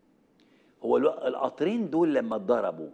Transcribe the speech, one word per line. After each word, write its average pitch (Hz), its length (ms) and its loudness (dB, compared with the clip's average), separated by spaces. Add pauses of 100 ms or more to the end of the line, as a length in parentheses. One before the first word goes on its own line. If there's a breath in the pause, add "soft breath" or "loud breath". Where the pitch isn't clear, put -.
(840 soft breath)
هو 120 140 4
الو-، 135 300 2
القطرين 151 640 -2
دول 160 240 2
لما 117 220 0
اتضربوا، 95 580 -2